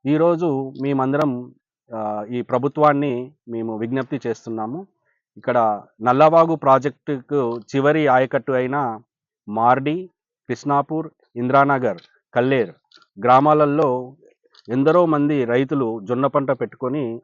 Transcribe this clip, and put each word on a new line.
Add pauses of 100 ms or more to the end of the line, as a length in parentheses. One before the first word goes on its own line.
ఈరోజు
మేమందరం, (440)
ఆ,
ఈ
ప్రభుత్వాన్ని (180)
మేము
విజ్ఞప్తి
చేస్తున్నాము. (500)
ఇక్కడ (200)
నల్లవాగు
ప్రాజెక్టుకు (160)
చివరి
ఆయకట్టు
అయిన (500)
మార్డి, (400)
కృష్ణాపూర్, (280)
ఇంద్రానగర్, (360)
కల్లేర్ (520)
గ్రామాలలో (560)
ఎందరో
మంది
రైతులు
జొన్న
పంట
పెట్టుకొని,